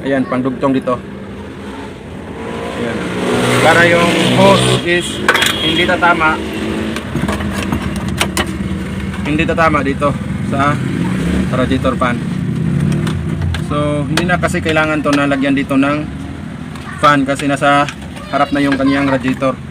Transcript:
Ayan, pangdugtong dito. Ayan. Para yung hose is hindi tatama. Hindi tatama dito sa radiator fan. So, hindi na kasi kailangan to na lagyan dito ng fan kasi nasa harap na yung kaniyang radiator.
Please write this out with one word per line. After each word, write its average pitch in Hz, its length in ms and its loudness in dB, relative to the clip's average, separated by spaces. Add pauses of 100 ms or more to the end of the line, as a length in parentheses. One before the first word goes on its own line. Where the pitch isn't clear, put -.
Ayan, 131 240 0
pangdugtong 131 480 0
dito. 127 240 -2 (1800)
Ayan. 113 180 -4 (680)
Para 165 240 6
yung 170 240 4 (240)
hose 190 320 6 (160)
is 175 240 0 (560)
hindi 165 240 2
tatama. 170 480 4 (3000)
Hindi 151 240 0
tatama 160 320 2
dito 139 320 0 (400)
sa 143 240 2 (800)
radiator 127 420 0
fan. 123 220 0 (1500)
So, 147 380 0
hindi 165 180 0
na 175 140 2
kasi 165 180 0
kailangan 156 460 0
to 147 100 4
na 143 140 2
lagyan 139 260 2
dito 135 240 2
ng 147 240 0 (960)
fan 147 240 6
kasi 139 240 -2
nasa 143 400 4 (460)
harap 139 180 2
na 143 80 0
yung 139 160 2
kaniyang 139 320 2
radiator. 131 480 0 (160)